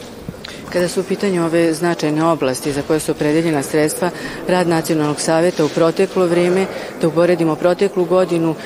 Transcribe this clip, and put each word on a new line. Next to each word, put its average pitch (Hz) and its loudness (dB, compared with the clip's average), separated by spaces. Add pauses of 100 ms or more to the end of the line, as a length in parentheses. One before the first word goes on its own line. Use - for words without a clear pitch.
(720)
Kada 175 0
su 190 -4
u 180 0
pitanju 185 0
ove 165 2
značajne 160 0
oblasti 147 0
za 139 -2
koje 156 0
su 160 -2
opredeljena 151 0
sredstva, 156 0 (380)
rad 180 2
Nacionalnog 156 0
saveta 165 2
u 147 2
proteklo 180 2
vrijeme, 180 2 (340)
da 170 2
uporedimo 165 2
proteklu 180 2
godinu 170 2 (120)